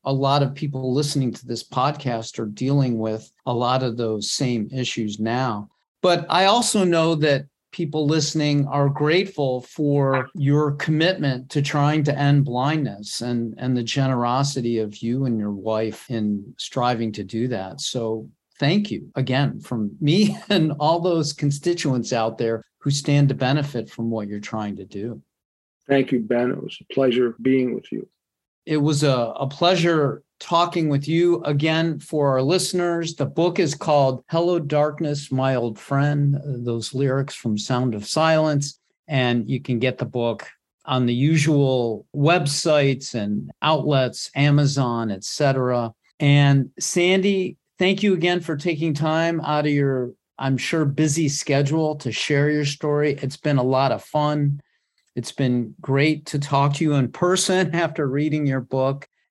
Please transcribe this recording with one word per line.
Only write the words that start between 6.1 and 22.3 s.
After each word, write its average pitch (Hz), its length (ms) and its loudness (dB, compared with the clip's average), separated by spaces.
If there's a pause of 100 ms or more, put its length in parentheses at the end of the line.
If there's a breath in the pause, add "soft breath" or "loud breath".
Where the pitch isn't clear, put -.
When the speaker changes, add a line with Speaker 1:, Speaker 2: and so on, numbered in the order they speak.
Speaker 1:
I 185 160 4
also 214 400 4
know 165 300 4
that 143 320 2 (240)
people 156 340 -2
listening 147 640 2
are 143 200 2
grateful 147 760 0
for 139 680 0
your 147 380 2
commitment 147 800 0
to 147 120 -2
trying 147 440 2
to 139 120 0
end 143 280 4
blindness 123 760 -4
and, 117 380 -4
and 127 180 -2
the 120 80 0
generosity 123 960 0
of 104 200 -4
you 123 260 -2
and 117 120 0
your 104 140 -4
wife 110 580 -4
in 104 480 -4
striving 120 540 -2
to 107 100 -8
do 113 280 -4
that. 104 320 -8
So 113 480 -6 (300)
thank 196 320 0
you - 240 -10
again 127 440 -2
from 107 400 -6
me 175 440 2
<laughs> - 60 -6
and 160 300 2
all 165 220 2
those 165 320 0
constituents 143 800 -2
out 113 240 0